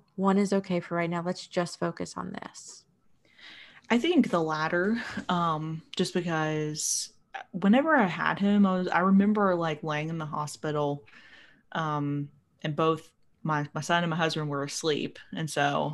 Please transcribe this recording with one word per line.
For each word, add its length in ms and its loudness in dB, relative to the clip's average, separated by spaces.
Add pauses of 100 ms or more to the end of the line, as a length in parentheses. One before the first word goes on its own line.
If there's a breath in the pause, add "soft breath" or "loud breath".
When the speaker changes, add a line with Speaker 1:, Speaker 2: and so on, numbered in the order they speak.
(160)
Speaker 1:
one 220 2
is 160 4
okay 260 0
for 160 -6
right 140 0
now. 120 -2
Let's 260 -6
just 320 -4
focus 380 -6
on 160 -8
this"? 520 -16 (1040 loud breath)
Speaker 2:
I 80 4
think 320 4
the 120 2
latter, 600 0 (280 loud breath)
um, 520 -2 (140)
just 180 0
because 1000 -2 (380)
whenever 440 4
I 100 6
had 340 -2
him, 260 4
I 120 2
was, 100 -2
I 120 2
remember, 560 4
like, 280 -2
laying 260 -4
in 80 -4
the 80 -6
hospital, 800 -4 (680 loud breath)
um, 560 -2 (340)
and 120 -4
both 360 0 (320)
my, 300 0
my 80 -4
son 220 2
and 60 0
my 80 0
husband 320 0
were 140 -2
asleep. 560 -2 (140)
And 160 -4
so 440 0